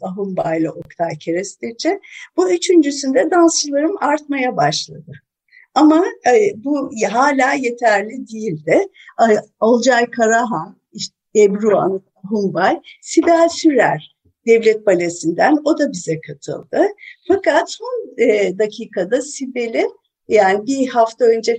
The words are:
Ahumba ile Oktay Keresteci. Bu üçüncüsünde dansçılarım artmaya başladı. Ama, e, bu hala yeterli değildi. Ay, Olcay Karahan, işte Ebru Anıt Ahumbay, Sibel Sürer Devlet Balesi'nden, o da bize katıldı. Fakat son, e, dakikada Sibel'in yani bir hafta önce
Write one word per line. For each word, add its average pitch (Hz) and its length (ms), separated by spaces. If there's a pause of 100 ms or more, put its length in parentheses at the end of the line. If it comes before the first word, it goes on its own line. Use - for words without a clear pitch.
Ahumba 185 540
ile 160 140
Oktay 165 480
Keresteci. 233 840 (380)
Bu 370 140
üçüncüsünde 285 800
dansçılarım 330 680
artmaya 277 560
başladı. - 540 (640)
Ama, 311 300 (220)
e, 220 360
bu 277 280 (180)
hala 262 440
yeterli 240 760
değildi. 214 600 (300)
Ay, 226 200 (220)
Olcay 240 500
Karahan, 226 640 (180)
işte - 220 (200)
Ebru 208 420
Anıt 190 260 (200)
Ahumbay, 196 580 (200)
Sibel 339 480
Sürer 202 680 (320)
Devlet 214 380
Balesi'nden, 175 800
o 302 140
da 294 120
bize 160 300
katıldı. - 600 (460)
Fakat 339 440
son, 480 460
e, 202 420
dakikada 214 600
Sibel'in 254 680 (360)
yani 208 400
bir 269 200
hafta 240 380
önce 226 340